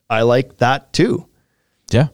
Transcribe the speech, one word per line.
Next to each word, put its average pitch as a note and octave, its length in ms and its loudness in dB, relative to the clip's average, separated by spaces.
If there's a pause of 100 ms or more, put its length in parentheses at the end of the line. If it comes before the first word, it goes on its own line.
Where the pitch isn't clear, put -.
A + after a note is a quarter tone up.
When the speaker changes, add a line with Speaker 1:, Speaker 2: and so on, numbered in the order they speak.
Speaker 1:
I A2+ 140 -2
like B2 340 0
that C3 360 -2
too. D#3 320 -2 (640)
Speaker 2:
Yeah. C3 220 2